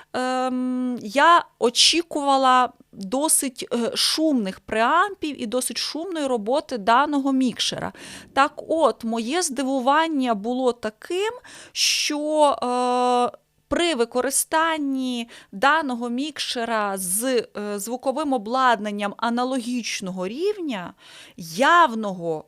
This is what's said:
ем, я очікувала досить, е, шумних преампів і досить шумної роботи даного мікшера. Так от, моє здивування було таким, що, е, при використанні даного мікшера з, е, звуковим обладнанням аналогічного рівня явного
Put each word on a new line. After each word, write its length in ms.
ем, 880
я 420
очікувала 1120
досить, 800
е, 240
шумних 640
преампів 800
і 40
досить 320
шумної 480
роботи 520
даного 540
мікшера. 600
Так 200
от, 360
моє 380
здивування 920
було 380
таким, 600
що, 760
е, 880
при 260
використанні 1300
даного 560
мікшера 880
з, 260
е, 220
звуковим 540
обладнанням 840
аналогічного 1120
рівня 680
явного 920